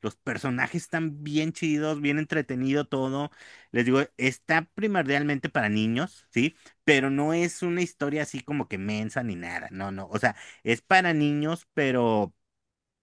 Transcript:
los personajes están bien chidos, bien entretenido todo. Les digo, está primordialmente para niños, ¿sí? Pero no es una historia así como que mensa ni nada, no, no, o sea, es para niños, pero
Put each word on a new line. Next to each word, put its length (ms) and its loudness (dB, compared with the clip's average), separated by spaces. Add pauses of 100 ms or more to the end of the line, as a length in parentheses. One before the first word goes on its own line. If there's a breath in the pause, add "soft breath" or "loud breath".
los 140 -6
personajes 680 -4
están 400 -6
bien 280 0
chidos, 500 -2
bien 160 2
entretenido 680 -2
todo. 440 -2 (420 soft breath)
Les 140 4
digo, 160 4 (160)
está 560 2
primordialmente 760 0
para 200 0
niños, 640 0
¿sí? 240 0 (280 soft breath)
Pero 260 6
no 240 0
es 280 -2
una 200 0
historia 400 -4
así 200 -8
como 260 -4
que 100 -6
mensa 460 -4
ni 120 -4
nada, 360 -8
no, 200 -6
no, 160 -10
o 100 -4
sea, 180 0 (280 loud breath)
es 180 0
para 320 4
niños, 600 0
pero 600 2 (680)